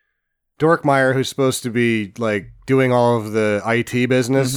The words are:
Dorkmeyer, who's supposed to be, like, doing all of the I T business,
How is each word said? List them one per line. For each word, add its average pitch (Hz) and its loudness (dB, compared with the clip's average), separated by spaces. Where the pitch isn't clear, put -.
Dorkmeyer, 143 2
who's 131 -2
supposed 131 -2
to 127 -6
be, 113 0
like, 107 -4
doing 131 2
all 120 4
of 107 -6
the 107 0
I 117 0
T 123 -2
business, 127 0